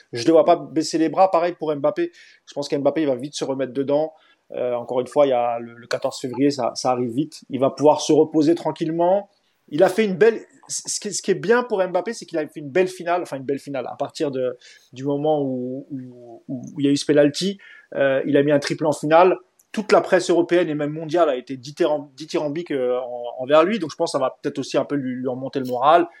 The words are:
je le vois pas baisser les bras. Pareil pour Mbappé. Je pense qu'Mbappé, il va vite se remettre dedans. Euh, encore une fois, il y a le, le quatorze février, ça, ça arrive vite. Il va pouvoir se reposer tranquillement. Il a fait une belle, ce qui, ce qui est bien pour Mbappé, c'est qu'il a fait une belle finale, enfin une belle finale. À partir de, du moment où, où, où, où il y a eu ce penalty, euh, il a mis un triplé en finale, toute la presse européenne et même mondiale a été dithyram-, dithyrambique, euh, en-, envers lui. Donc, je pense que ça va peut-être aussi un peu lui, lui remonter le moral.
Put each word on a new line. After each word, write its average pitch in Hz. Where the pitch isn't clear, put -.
je 120
le 160
vois 160
pas 170
baisser 147
les 160
bras. 190
Pareil 175
pour 156
Mbappé. 147
Je -
pense 143
qu'Mbappé, 143
il 147
va 131
vite 143
se -
remettre 131
dedans. 143
Euh, 123
encore 120
une 123
fois, 147
il 135
y -
a 120
le, 117
le 117
quatorze -
février, 135
ça, 123
ça 127
arrive 123
vite. 143
Il 131
va 135
pouvoir 147
se -
reposer 156
tranquillement. 170
Il 147
a 185
fait 220
une 190
belle, 214
ce -
qui, 208
ce -
qui -
est 190
bien 190
pour 190
Mbappé, 180
c'est 202
qu'il 165
a 151
fait 165
une 147
belle 180
finale, 175
enfin 156
une 135
belle 135
finale. 135
À 110
partir 143
de, 127
du 127
moment 147
où, 131
où, 123
où, 127
où 147
il 139
y -
a -
eu 143
ce -
penalty, 151
euh, 139
il 143
a 143
mis 143
un 147
triplé 143
en 151
finale, 160
toute 202
la 185
presse 175
européenne 170
et 151
même 147
mondiale 160
a 135
été 131
dithyram-, 147
dithyrambique, 156
euh, 127
en-, 120
envers 147
lui. 208
Donc, 160
je -
pense 165
que 147
ça -
va 131
peut-être 143
aussi 135
un 135
peu 147
lui, 127
lui 127
remonter 131
le 127
moral. 147